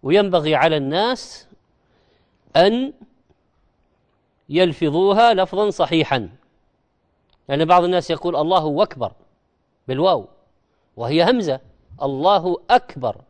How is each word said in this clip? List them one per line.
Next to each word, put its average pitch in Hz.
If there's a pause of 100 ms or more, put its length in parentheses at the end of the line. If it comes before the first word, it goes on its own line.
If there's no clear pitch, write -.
وينبغي 170
على 151
الناس 170 (1080)
أن 226 (1600)
يلفظوها 185
لفظا 190
صحيحا، 147 (1200)
لأن 143
بعض 175
الناس 175
يقول: 165
الله 165
أكبر 123 (760)
بالواو 135 (680)
وهي 151
همزة، 180 (420)
الله 165 (140)
أكبر 123 (140)